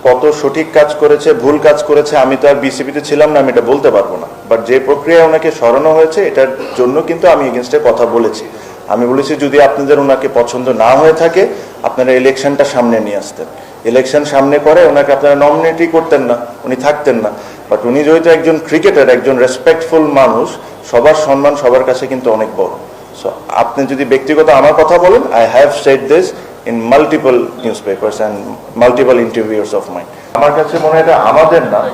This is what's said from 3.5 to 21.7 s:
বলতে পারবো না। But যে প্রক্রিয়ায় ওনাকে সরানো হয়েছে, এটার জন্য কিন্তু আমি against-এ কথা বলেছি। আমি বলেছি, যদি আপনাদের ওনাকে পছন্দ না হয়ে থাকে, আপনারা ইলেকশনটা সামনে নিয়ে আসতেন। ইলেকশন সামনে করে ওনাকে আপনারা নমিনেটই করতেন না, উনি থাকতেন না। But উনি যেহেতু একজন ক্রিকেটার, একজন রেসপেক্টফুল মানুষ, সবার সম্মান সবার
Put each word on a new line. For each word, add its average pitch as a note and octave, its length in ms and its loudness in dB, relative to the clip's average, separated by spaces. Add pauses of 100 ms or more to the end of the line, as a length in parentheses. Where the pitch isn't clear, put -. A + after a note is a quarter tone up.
বলতে C#3 300 0
পারবো G2 260 -2
না। E2 100 -12 (220)
But A2 160 -2
যে B2+ 140 2
প্রক্রিয়ায় D3 460 2
ওনাকে D#3+ 260 0
সরানো C#3 420 2
হয়েছে, D#3+ 340 2
এটার C3 200 0 (300)
জন্য C3 240 0
কিন্তু E3 260 -2
আমি D3 220 2
against-এ B2 340 -2
কথা A#2+ 220 2
বলেছি। A2 400 -2 (420)
আমি A#2+ 180 -2
বলেছি, C#3 300 -2
যদি C#3 260 0
আপনাদের C#3 380 2
ওনাকে C#3 340 0
পছন্দ B2 360 -2
না A2 200 2
হয়ে D3+ 240 4
থাকে, E3+ 340 0 (360)
আপনারা B2+ 280 -2
ইলেকশনটা C3+ 520 0
সামনে A#2+ 360 0
নিয়ে G#2 180 -6
আসতেন। - 280 -12 (400)
ইলেকশন C3 400 0
সামনে C#3+ 340 0
করে D#3+ 260 4
ওনাকে C#3+ 280 2
আপনারা C#3+ 220 2
নমিনেটই D#3+ 520 0
করতেন D#3+ 340 0
না, A#2+ 160 -2 (260)
উনি B2+ 120 -6
থাকতেন C3+ 400 -2
না। G#2+ 140 -4 (400)
But G#2 160 -2
উনি C3+ 180 0
যেহেতু E3 260 2
একজন D#3+ 380 2
ক্রিকেটার, D#3 420 2
একজন B2 280 2
রেসপেক্টফুল D#3 640 0
মানুষ, C3+ 480 0 (420)
সবার C3+ 240 4
সম্মান C#3+ 400 0
সবার B2+ 280 2